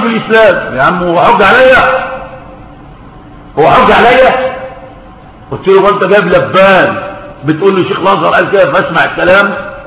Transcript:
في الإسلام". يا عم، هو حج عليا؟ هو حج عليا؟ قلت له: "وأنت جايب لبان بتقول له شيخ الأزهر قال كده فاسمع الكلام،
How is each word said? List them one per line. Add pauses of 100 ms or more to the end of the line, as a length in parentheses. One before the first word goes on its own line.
في
الإسلام".
يا
عم،
هو
حج
عليا؟ (1500)
هو
حج
عليا؟ (960)
قلت
له:
"وأنت
جايب
لبان (340)
بتقول
له
شيخ
الأزهر
قال
كده
فاسمع
الكلام، (320)